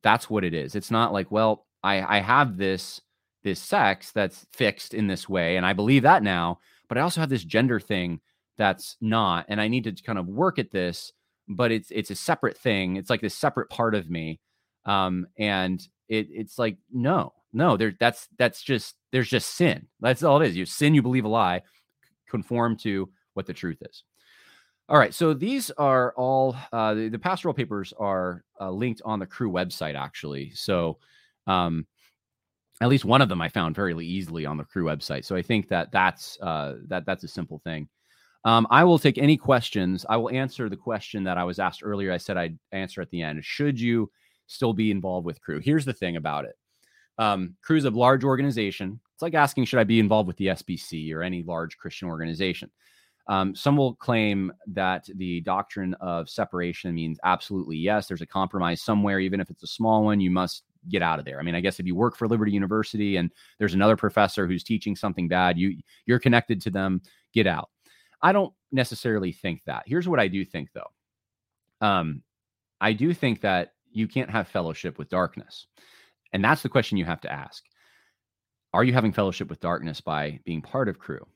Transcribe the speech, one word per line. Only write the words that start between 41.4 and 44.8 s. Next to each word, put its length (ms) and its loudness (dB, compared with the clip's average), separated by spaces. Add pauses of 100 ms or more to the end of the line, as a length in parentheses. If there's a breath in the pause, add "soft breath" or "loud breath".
was 140 -6
asked 240 -4
earlier. 280 -4
I 60 -2
said 180 -6
I'd 240 -4 (140)
answer 280 -8
at 100 -10
the 100 -6
end. 240 -8
Should 340 -2
you 320 0 (360)
still 260 -2
be 180 0